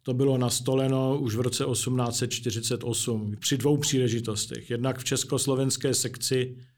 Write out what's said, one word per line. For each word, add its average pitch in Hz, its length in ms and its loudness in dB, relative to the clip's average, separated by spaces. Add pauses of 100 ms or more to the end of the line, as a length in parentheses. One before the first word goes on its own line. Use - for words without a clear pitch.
to 131 120 -2
bylo 131 240 4
nastoleno 131 800 2
už 117 180 0
v 123 60 0
roce 123 240 0
osmnáct 127 520 0
set 123 140 -2
čtyřicet 113 520 -2
osm 110 560 -2
při - 180 0
dvou 143 200 4
příležitostech. 120 920 0
Jednak 123 300 0
v - 40 -12
československé 135 920 0
sekci 127 640 -2 (220)